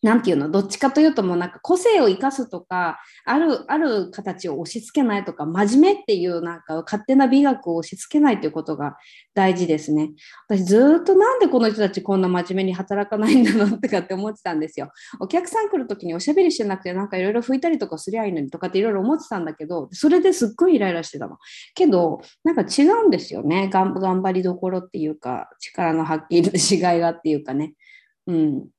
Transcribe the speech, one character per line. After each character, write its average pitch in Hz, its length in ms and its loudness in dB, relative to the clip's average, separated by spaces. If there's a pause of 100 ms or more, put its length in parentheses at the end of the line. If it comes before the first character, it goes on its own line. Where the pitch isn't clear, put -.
な 220 120 4
ん 240 80 2
て 185 80 0
い - 20 2
う - 20 2
の、 143 140 -2
ど 196 120 0
っ 196 60 -4
ち - 100 -10
か 277 120 2
と 269 100 0
い 311 60 6
う 311 80 4
と 240 80 -2
も 180 140 -2
う - 20 -2
な 175 80 -4
ん 180 60 -12
か - 100 -20
個 359 160 0
性 403 240 4
を 226 80 4
生 190 100 -2
か 269 120 -2
す 262 180 -8
と 180 100 -12
か、 175 400 -6 (240)
あ 254 140 -2
る、 302 340 0
あ 294 60 0
る 220 320 -2
形 180 400 -10
を 143 100 -6
押 160 80 -8
し 233 120 -10
付 - 220 -2
け 254 60 2
な 208 120 0
い 196 60 -8
と 170 100 -10
か、 147 100 -8
真 208 340 2
面 370 140 8
目 403 80 -4
っ - 20 -20
て 214 120 0
い 175 100 -2
う 170 160 -2
な 170 160 -8
ん 160 40 -20
か 160 200 -8
勝 208 240 -6
手 262 80 0
な 269 140 6
美 269 160 4
学 269 240 0
を 170 80 -2
押 165 120 -6
し - 100 -16
付 - 160 -18
け 302 60 4
な 294 120 6
い 202 100 -2
と 160 60 -4
い - 20 0
う - 20 -10
こ 156 120 -8
と 156 140 -6
が 143 200 -8 (380)
大 190 180 4
事 175 140 -2
で 156 100 2
す 151 160 -4
ね。 151 160 0 (380)
私 196 160 0
ず 185 120 2
ー 285 260 6
っ - 20 -12
と、 381 100 2
「な 427 220 6
ん 494 40 -2
で 392 80 4
こ 269 120 2
の 226 100 2
人 214 80 -6
た 202 140 0
ち 196 100 -6
こ 196 160 -2
ん 190 40 2
な 185 60 0
真 180 140 0 (140)
面 190 100 -2
目 185 60 -2
に - 20 -4
働 196 340 -4
か 214 120 -4
な 220 100 0
い 277 60 4
ん 254 80 6
だ 214 80 2
ろ 208 140 2
う」 196 140 -2
と - 100 -4
か 208 100 0
っ 185 80 -8
て 190 80 -6
思 190 120 -6
っ 180 60 -8
て - 80 -20
た 175 140 -6
ん 151 40 -2
で 156 100 -4
す - 100 -12
よ。 135 120 -12 (280)
お - 80 -8
客 359 200 -2
さ 440 140 -4
ん 415 80 -2
来 403 80 -2
る 254 80 -4
時 202 220 -10
に 165 80 -6
お 175 40 -6
し 285 120 -4
ゃ - 20 0
べ 381 80 4
り 359 100 4
し - 60 -6
て 233 60 -4
な 196 160 -4
く - 60 -20
て、 180 80 -6
な 190 100 -4
ん 202 40 -8
か 190 100 -6
い 185 40 -2
ろ 190 80 0
い 208 40 -2
ろ 233 80 0
拭 254 120 -4
い 269 60 -2
た 339 100 -2
り 320 80 0
と - 100 -6
か - 120 -10
す - 100 -12
り 208 80 -6
ゃ 220 80 -2
い 202 40 -2
い 185 40 -6
の 160 80 -4
に 135 80 -6
と 165 80 -14
か 175 120 -6
っ - 20 -14
て 185 80 0
い - 20 2
ろ 226 80 2
い 214 40 -2
ろ 190 80 -2
思 269 160 0
っ - 40 -6
て - 80 -20
た 214 80 -6
ん 170 80 -6
だ 156 80 -10
け 156 140 -14
ど、 160 240 -6
そ 294 180 0
れ 349 100 4
で 370 140 2
す 233 140 -2
っ - 100 -2
ご 349 100 2
い 339 100 4
イ - 20 4
ラ 196 100 0
イ 175 40 -2
ラ 165 100 -6
し - 80 -14
て 147 80 -12
た 107 80 -10
の。 76 100 -18 (380)
け 370 100 2
ど、 175 360 2 (220)
な 330 100 2
ん - 20 0
か 214 80 0
違 277 240 2
う 440 200 4
ん 320 40 6
で 185 80 2
す - 160 -12
よ 104 80 -8
ね。 190 260 0
が 190 140 2
ん-、 190 100 0
頑 185 300 -2
張 190 80 0
り 185 100 0
ど 180 140 -2
こ 185 160 -4
ろ 185 80 -4
っ 180 100 -16
て - 80 -10
い 156 120 -4
う 151 60 -8
か、 127 320 -10 (120)
力 165 340 -4
の 160 120 -2
発 156 260 -4
揮 170 260 2
し 170 220 2
が 175 160 2
い 170 60 0
が 170 100 0
っ 165 100 -12
て 160 80 -4
い 151 60 0
う 147 80 -6
か 131 100 -8
ね。 151 220 -4 (500)
う 180 80 -4
ん。 151 340 -2 (120)